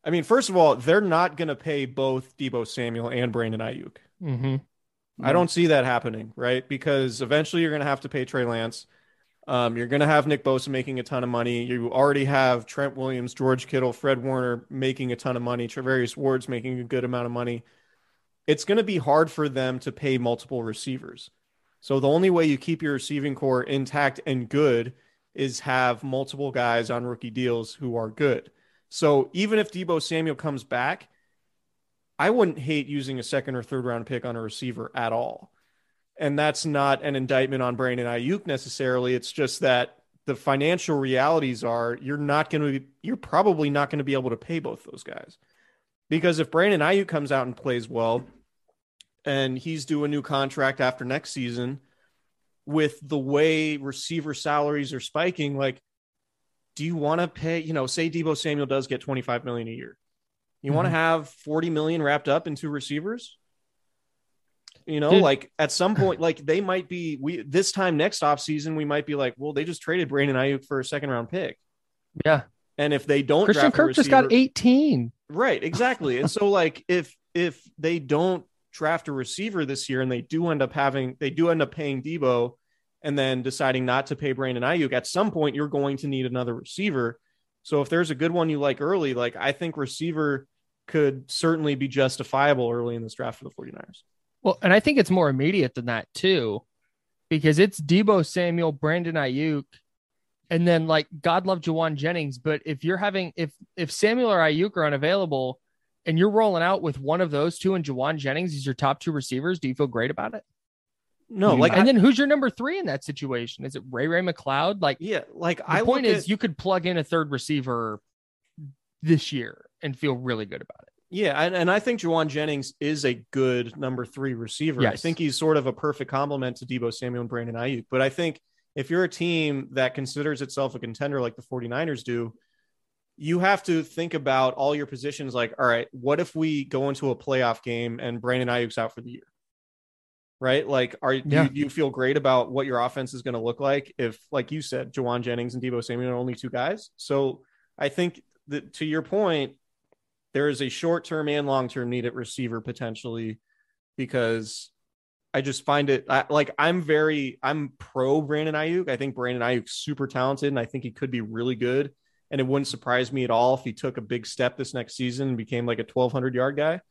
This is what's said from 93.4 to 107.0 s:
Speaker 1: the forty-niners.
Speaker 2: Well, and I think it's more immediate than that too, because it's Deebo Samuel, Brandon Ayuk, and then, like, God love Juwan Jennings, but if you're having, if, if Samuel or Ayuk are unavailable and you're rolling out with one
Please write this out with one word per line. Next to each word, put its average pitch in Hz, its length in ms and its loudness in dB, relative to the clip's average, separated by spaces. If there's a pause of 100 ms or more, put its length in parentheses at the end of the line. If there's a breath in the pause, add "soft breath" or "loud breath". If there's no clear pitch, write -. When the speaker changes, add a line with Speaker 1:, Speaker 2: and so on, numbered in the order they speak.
Speaker 1:
the - 60 -14
forty-niners. - 540 -18 (380)
Speaker 2:
Well, 190 180 2
and 185 120 6
I 214 80 10
think 285 180 4
it's 190 120 4
more 180 180 6
immediate 139 460 2
than 120 120 -8
that 113 280 -4
too, 127 500 0 (680)
because 156 300 4
it's 196 200 4
Deebo 185 460 6
Samuel, 170 460 0
Brandon 165 420 -2
Ayuk, 143 500 0 (840)
and 170 160 4
then, 165 220 4
like, 156 180 4 (140)
God 180 260 2
love 185 140 0
Juwan 160 340 0
Jennings, 143 440 -2
but 151 280 0
if 147 160 -6
you're 175 140 0
having, 190 400 -2
if, 165 160 -4 (240)
if 165 160 -4
Samuel 226 400 4
or 180 60 4
Ayuk 165 380 2
are 165 80 2
unavailable 147 760 0 (440)
and 160 140 2
you're 190 100 6
rolling 202 360 4
out 196 180 2
with 143 160 -2
one 151 220 0